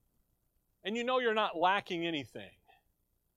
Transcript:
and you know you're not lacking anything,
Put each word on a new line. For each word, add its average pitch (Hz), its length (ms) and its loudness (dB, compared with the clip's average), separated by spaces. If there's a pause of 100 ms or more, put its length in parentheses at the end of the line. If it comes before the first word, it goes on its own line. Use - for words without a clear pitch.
(840)
and 202 120 -4
you 240 80 -2
know 254 160 2
you're 233 120 2
not 208 240 0
lacking 180 480 2
anything, 127 460 -6 (880)